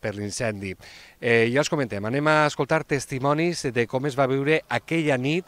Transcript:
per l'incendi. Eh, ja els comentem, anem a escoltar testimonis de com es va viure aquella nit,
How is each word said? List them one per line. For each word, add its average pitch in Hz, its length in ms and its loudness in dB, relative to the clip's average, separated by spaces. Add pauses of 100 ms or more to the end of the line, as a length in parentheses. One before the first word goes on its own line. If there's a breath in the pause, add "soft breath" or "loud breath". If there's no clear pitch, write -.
per 107 160 -6
l'incendi. 101 540 -6 (500 loud breath)
Eh, 117 320 4
ja 139 80 4
els 151 80 0
comentem, 117 400 -4
anem 139 160 -2
a 151 240 4
escoltar 156 300 0 (100)
testimonis 147 720 -2 (140)
de 120 100 2
com 135 240 -4
es 123 80 -8
va 139 140 4
viure 139 340 0
aquella 147 560 -2
nit, 156 260 0